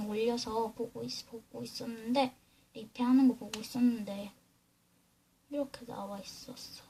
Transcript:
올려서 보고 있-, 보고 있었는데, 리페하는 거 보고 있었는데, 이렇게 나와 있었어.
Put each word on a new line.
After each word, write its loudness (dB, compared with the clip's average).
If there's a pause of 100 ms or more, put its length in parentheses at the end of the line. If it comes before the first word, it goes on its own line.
올려서 0
보고 -6
있-, -8
보고 -12
있었는데, 0 (400)
리페하는 6
거 6
보고 -8
있었는데, 0 (1200)
이렇게 -4
나와 -8
있었어. -14